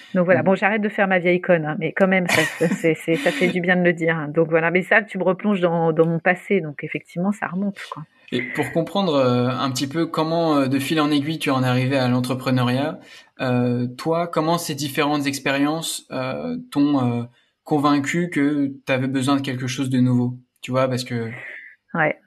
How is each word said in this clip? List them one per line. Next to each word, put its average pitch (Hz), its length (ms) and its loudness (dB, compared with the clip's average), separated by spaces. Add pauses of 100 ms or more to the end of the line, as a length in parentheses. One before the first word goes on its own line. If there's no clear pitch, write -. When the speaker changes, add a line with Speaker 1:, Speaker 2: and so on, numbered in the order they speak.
(140)
Speaker 1:
Donc 180 100 4
voilà, 170 180 4
Speaker 2:
Mm. - 20 0
Speaker 1:
bon, 190 120 4
j'arrête 202 260 0
de 214 60 0
faire 208 180 0
ma 185 140 2
vieille 175 200 2
conne, 170 240 2
hein, 151 140 -4
mais 156 140 -4
quand 190 160 2
même, 185 180 2
ça, 160 160 2
ça, 160 260 0
c'est, 165 260 2
c'est, 165 200 -2
ça 160 160 0
fait 180 180 0
du 175 120 -2
bien 180 160 2
de 180 80 2
le 175 80 4
dire, 165 240 0
hein. 151 120 -6
Donc 160 200 2
voilà, 165 240 2
mais 180 100 2
ça, 214 200 2
tu 202 160 -8
me 180 40 -2
replonges 185 380 0
dans, 165 320 2
dans 160 140 4
mon 165 120 0
passé, 185 420 0
donc 151 220 -10
effectivement, 170 480 -6
ça 208 160 -4
remonte, 196 320 -4 (140)
quoi. 151 100 -14 (300)
Speaker 2:
Et 123 100 -2
pour 139 300 -4
comprendre, 170 420 0
euh, 123 360 4
un 127 200 -2
petit 135 160 -4
peu 156 200 -2
comment, 160 500 0
euh, 135 100 2
de 135 120 0
fil 156 220 0
en 147 100 2
aiguille, 151 280 0
tu 156 120 -4
en 131 120 0
es 127 40 0
arrivé 127 320 2
à 127 100 2
l'entrepreneuriat, 127 920 0 (420)
euh, 123 460 0 (120)
toi, 165 280 0
comment 165 320 0
ces 160 160 -6
différentes 147 520 0
expériences, 143 840 -2
euh, 131 460 -6 (160)
t'ont, 135 480 2
euh, - 20 -4 (400)
convaincu 147 680 0
que 143 440 0 (140)
t'avais 131 200 0
besoin 135 300 0
de 135 60 0
quelque 127 260 -6
chose 131 200 -4
de 127 120 2
nouveau, 123 340 2 (280)
tu 123 100 -8
vois, 131 160 2
parce 123 160 -2
que 117 260 -6 (640)
Speaker 1:
Ouais. 156 320 0